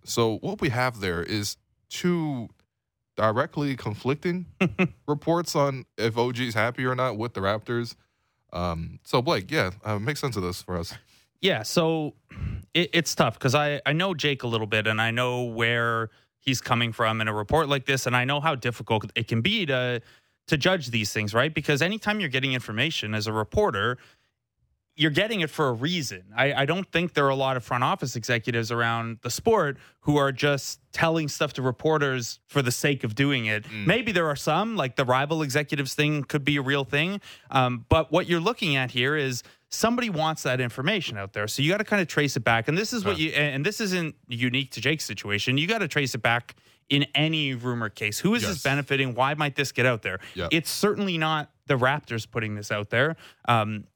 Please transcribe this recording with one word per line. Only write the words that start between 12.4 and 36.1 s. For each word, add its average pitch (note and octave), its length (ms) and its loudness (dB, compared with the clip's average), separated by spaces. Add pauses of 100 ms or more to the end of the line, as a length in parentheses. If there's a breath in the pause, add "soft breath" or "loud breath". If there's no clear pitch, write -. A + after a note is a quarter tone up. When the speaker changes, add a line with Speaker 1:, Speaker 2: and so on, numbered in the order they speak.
Speaker 2:
it, E3+ 180 2
it's E3 220 0
tough B2+ 240 2
'cause B2+ 160 2
I, D3 320 0
I C#3+ 80 2
know F#3 180 0
Jake C#3+ 300 -2
a B2 40 -6
little A2+ 200 -2
bit, G#2+ 200 0
and A2 140 2
I A2+ 100 2
know B2 340 0
where A#2 640 0 (280 soft breath)
he's C3 220 0
coming A#2 320 0
from A2 300 0
in A2 60 0
a G#2+ 40 0
report G#2+ 340 2
like C#3 200 -2
this, C3+ 180 0
and B2 100 2
I B2 120 2
know C#3+ 140 0
how D#3 140 0
difficult A2+ 600 -2
it A#2 120 -2
can A2+ 140 0
be G3+ 240 2
to, B2 380 0 (460 soft breath)
to D#3+ 100 2
judge E3+ 320 2
these A2+ 240 0
things, G#2+ 180 -2
right? C#3 220 2
Because D3 260 0
anytime G#3 400 0
you're E3+ 80 -2
getting C3 240 0
information A#2 640 -2
as G#2+ 120 -2
a A2 60 -2
reporter, A#2 640 0 (1000 soft breath)
you're D3+ 140 4
getting G3 300 0
it D#3 80 0
for D3+ 200 0
a B2 40 2
reason. A2+ 520 -4 (120)
I, C3+ 160 2
I C3+ 140 2
don't F3 260 -2
think E3+ 220 0
there C#3+ 100 4
are C#3 60 4
a C3+ 40 2
lot C3 220 2
of A#2+ 80 -4
front B2 200 0
office D3 320 0
executives A#2 540 -2
around A#2 520 -2
the A#2+ 80 -6
sport E3 480 2 (220 loud breath)
who D3 180 2
are C#3 140 4
just C#3+ 480 -2 (120)
telling D#3+ 360 2
stuff D3 260 -2
to C3+ 80 -4
reporters C3 880 0
for C#3+ 120 0
the B2 120 0
sake C#3+ 300 0
of A2 120 -4
doing C#3 320 2
it. G#2+ 180 0
Speaker 1:
Mm. G#2+ 220 -6
Speaker 2:
Maybe A3+ 260 2
there E3+ 140 2
are C#3+ 100 0
some, G3+ 400 0
like, C3+ 200 -2
the C3+ 100 2
rival C#3+ 340 2
executives C#3+ 540 -2
thing D3+ 300 2